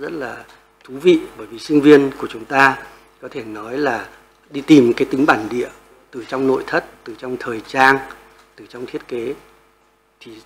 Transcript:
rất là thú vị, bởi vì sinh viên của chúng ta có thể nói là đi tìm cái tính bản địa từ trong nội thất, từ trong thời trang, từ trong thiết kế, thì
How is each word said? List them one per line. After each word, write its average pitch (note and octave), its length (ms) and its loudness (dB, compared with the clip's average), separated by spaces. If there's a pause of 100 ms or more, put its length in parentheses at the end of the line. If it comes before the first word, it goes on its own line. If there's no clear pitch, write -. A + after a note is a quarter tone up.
rất D#3 120 -10
là A#2 320 -12 (400)
thú B2+ 100 -18
vị, D#3+ 260 4 (180)
bởi A2 80 -14
vì A2+ 120 -18
sinh D3 220 0
viên C#3+ 380 8
của A#2+ 80 -8
chúng A2+ 180 -12
ta C3+ 340 2 (420)
có C3+ 80 -18
thể B2+ 160 -12
nói A2 340 -10
là B2 300 -4 (420)
đi C#3+ 100 -10
tìm C3 320 6
cái C3 180 0
tính C#3+ 160 0
bản A2+ 240 0
địa A#2+ 180 -4 (420)
từ A#2 180 -14
trong C3+ 180 -4
nội C3 200 0
thất, E3+ 180 -4 (200)
từ A#2 140 -14
trong B2+ 220 -10
thời A2+ 260 -10
trang, C3+ 320 2 (580)
từ G#2+ 120 -20
trong B2+ 180 -14
thiết - 220 -14
kế, B2 260 -8 (840)
thì A#2 120 -20 (140)